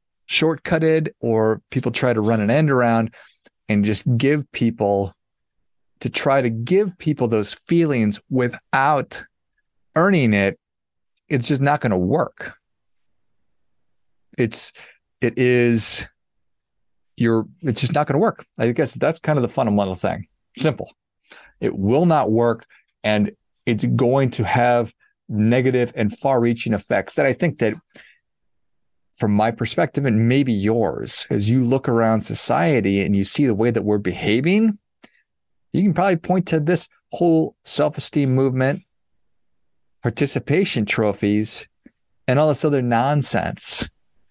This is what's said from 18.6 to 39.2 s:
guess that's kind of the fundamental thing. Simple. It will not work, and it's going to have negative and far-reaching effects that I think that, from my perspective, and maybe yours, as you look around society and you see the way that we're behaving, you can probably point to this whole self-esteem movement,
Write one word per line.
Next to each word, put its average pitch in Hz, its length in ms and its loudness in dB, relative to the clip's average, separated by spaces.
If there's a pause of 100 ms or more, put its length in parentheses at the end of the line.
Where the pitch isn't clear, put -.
guess 135 220 -2
that's 139 260 -2
kind 151 180 0
of 127 40 2
the 120 60 0
fundamental 101 460 0
thing. 90 320 -6 (300)
Simple. - 340 -2 (720)
It - 180 -2
will 120 280 2
not 139 260 2
work, 117 340 0 (380)
and 107 260 2 (360)
it's 117 180 0
going 123 480 2
to 113 120 -4
have 120 480 2 (360)
negative 120 640 2
and 107 220 -2
far-reaching 120 580 0
effects 104 400 -4
that 147 100 0
I 135 80 2
think 151 280 -4
that, 110 140 0 (1400)
from 110 180 -2
my 107 200 2
perspective, 139 540 -4
and 113 220 2
maybe 131 240 2
yours, 101 800 -2
as 107 180 0
you 127 140 2
look 127 260 0
around 113 340 2
society 117 800 0
and 95 140 0
you 98 80 2
see 143 240 0
the 117 80 0
way 113 160 0
that 113 140 -2
we're 104 140 0
behaving, 143 800 0 (960)
you 175 100 0
can 196 120 2
probably 185 220 2
point 180 320 -2
to 165 100 0
this 156 300 -2 (240)
whole 160 500 0
self-esteem 143 720 -2
movement, 131 480 0 (1200)